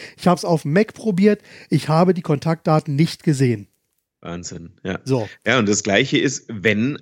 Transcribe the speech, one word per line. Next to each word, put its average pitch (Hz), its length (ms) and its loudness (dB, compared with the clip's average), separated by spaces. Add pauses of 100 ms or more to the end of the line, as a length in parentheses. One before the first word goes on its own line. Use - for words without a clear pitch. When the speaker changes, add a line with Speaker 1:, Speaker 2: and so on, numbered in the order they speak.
(160)
Speaker 1:
ich - 100 -8
hab's 175 180 2
auf 170 180 0
dem 143 100 -4
Mac 208 220 2
probiert. 208 480 0 (280)
Ich - 180 0
habe 175 260 4
die 170 80 -4
Kontaktdaten 156 760 0
nicht 165 260 0
gesehen. 127 460 0 (520)
Speaker 2:
Wahnsinn, 85 520 -14 (100)
ja. 92 220 -6
Speaker 1:
So. 127 240 -2 (180)
Speaker 2:
Ja, 123 120 2
und 104 100 2
das 104 140 0
Gleiche 110 360 0
ist, - 300 -4
wenn 113 540 -2